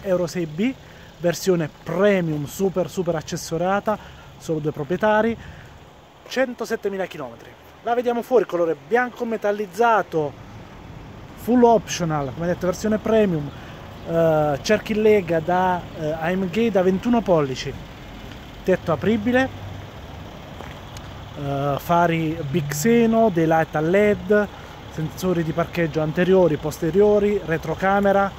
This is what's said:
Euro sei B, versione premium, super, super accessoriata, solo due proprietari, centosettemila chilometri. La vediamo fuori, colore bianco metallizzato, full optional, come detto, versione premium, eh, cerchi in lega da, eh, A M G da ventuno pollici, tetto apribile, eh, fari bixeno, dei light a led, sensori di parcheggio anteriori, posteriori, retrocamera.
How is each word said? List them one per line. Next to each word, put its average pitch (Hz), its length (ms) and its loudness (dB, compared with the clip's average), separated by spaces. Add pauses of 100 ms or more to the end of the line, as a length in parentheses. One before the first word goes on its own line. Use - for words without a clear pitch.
Euro 180 260 0
sei 170 200 -4
B, 185 260 -2 (460)
versione 170 500 0 (140)
premium, 170 640 2
super, 185 420 -2
super 170 280 -4
accessoriata, 185 840 -2 (400)
solo 160 220 -4
due 151 120 -2
proprietari, 214 640 0 (920)
centosettemila 220 760 -4
chilometri. 123 460 -12 (320)
La 233 120 -2
vediamo 240 280 0
fuori, 220 240 4
colore 170 280 0 (140)
bianco 240 380 0
metallizzato, 208 1040 0 (1000)
full 240 280 2
optional, 165 680 2
come 160 140 -6
detto, 175 180 -2
versione 196 320 0
premium, 208 500 2 (640)
eh, 156 540 2
cerchi 214 300 0
in 214 100 0
lega 185 380 4
da, 180 420 0 (160)
eh, 151 140 -4
A 165 220 -2
M 190 140 -2
G 220 220 0
da 190 100 2
ventuno 190 400 2
pollici, 147 520 0 (920)
tetto 175 280 0
apribile, 226 560 0 (1900)
eh, 139 400 -2
fari 165 560 2 (140)
bixeno, 226 800 4
dei 165 180 2
light 160 300 2
a 151 40 0
led, 196 680 2 (440)
sensori 170 520 -2
di 160 80 -2
parcheggio 165 480 -2
anteriori, 175 560 4
posteriori, 202 880 2
retrocamera. 190 920 0